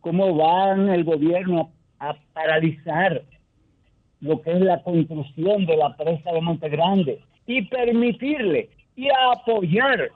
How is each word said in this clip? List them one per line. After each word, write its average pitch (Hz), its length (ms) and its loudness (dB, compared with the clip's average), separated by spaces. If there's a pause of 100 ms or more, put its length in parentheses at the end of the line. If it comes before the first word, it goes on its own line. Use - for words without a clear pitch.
¿Cómo 180 340 0
van 190 540 2
el 175 160 2
gobierno 165 680 0 (260)
a, 143 120 -8
a 151 60 -8 (160)
paralizar 160 880 0 (1000)
lo 151 220 -2
que 165 100 -4
es 180 80 2
la 180 220 2
construcción 165 840 -2
de 165 100 2
la 147 200 0
presa 165 360 -4
de 165 80 0
Monte 165 280 -4
Grande 160 520 0 (260)
y 247 160 -2
permitirle 233 1080 -2 (240)
y 262 140 -4 (240)
apoyar 220 840 0